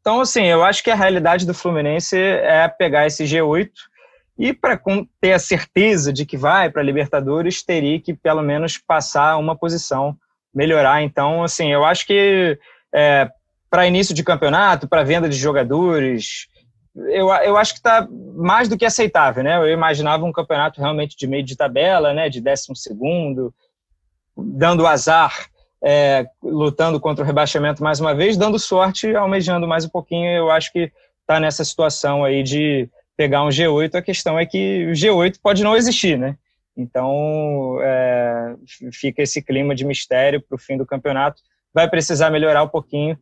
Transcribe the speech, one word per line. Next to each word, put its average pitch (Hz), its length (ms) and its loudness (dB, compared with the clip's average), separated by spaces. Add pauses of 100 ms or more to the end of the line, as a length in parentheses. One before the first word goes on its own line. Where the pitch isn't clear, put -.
Então, 226 200 0
assim, 233 260 0
eu 170 180 4
acho 196 180 2
que - 80 0
a 226 60 4
realidade 180 500 2
do 175 80 -2
Fluminense 165 640 -2
é 165 480 2
pegar 151 400 0
esse 151 200 -4
G 156 160 0
oito 160 400 -2 (540)
e 247 160 -2
pra 254 240 -2
com-, 196 300 -4 (140)
ter 190 140 4
a 180 40 4
certeza 175 760 0
de 143 140 -4
que 156 100 -10
vai 165 320 2
pra 151 140 -4
Libertadores, 143 800 -2
teria 156 380 -2
que 175 120 -8
pelo 156 300 -2
menos 151 340 -2
passar 156 600 0
uma 156 180 -2
posição, 151 600 -4 (360)
melhorar. 147 480 2
Então, 151 440 -2
assim, 160 260 -2
eu 143 140 2
acho 170 200 0
que, 196 540 2 (340)
é, 143 360 4 (420)
pra 180 160 4
início 180 260 0
de 147 120 -4
campeonato, 160 640 2
pra 160 160 2
venda 165 240 0
de 139 80 -4
jogadores, 139 1120 -2 (600)
eu, 190 200 0
eu 202 280 4
acho 208 180 2
que - 80 -20
tá 226 260 2 (260)
mais 190 340 2
do 208 80 -2
que 208 80 -2
aceitável, 156 600 0
né? 160 120 2
Eu 160 120 2
imaginava 156 560 0
um 170 80 -4
campeonato 151 480 -2
realmente 147 360 -4
de 139 100 -8
meio 139 180 -4
de 131 120 -12
tabela, 147 560 2
né? 156 160 -2
De 127 120 -8
décimo 135 340 -4
segundo, 131 800 -6 (840)
dando 165 500 0
azar, 156 600 2 (360)
é, 139 440 2 (160)
lutando 151 580 -2
contra 147 220 -4
o 135 40 -2
rebaixamento 147 560 -2
mais 151 180 -2
uma 156 120 0
vez, 185 240 2
dando 208 220 0
sorte, 190 560 0
almejando 185 540 -2
mais 165 160 0
um 160 40 -10
pouquinho. 170 420 -6
Eu 165 200 0
acho 160 220 0
que 170 180 -4 (360)
tá 156 120 2
nessa 156 260 -2
situação 143 600 -2
aí 135 180 0
de 139 460 -2 (280)
pegar 143 280 0
um 147 80 0
G 160 160 2
oito. 156 280 0
A 180 60 -4
questão 170 360 -4
é 165 60 0
que 190 460 -4
o 170 40 -2
G 165 160 2
oito 185 300 2
pode 202 220 2
não 214 140 2
existir, 226 420 0
né? 131 180 -4 (400)
Então, 139 1080 -4
é, 123 720 0 (380)
fica 139 300 -4
esse 143 180 -4
clima 139 340 -2
de 131 100 -6
mistério 139 580 0
pro 131 160 -10
fim - 180 -8
do 131 80 -4
campeonato. 139 560 -4 (320)
Vai 165 160 2
precisar 160 420 0
melhorar 151 340 2
um 151 40 -8
pouquinho. 151 540 -6